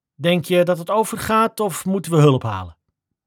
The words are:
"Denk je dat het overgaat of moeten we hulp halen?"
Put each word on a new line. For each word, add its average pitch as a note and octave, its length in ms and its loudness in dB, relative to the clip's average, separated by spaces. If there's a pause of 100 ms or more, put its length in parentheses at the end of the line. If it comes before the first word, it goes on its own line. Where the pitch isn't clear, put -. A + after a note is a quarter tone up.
(160)
"Denk E3+ 300 -2
je F3+ 180 2
dat F3 140 0
het E3+ 120 -10
overgaat A3 680 0
of G3+ 260 -4
moeten F#3 260 -2
we E3+ 60 2
hulp D3 260 4
halen?" F#2+ 340 -8 (500)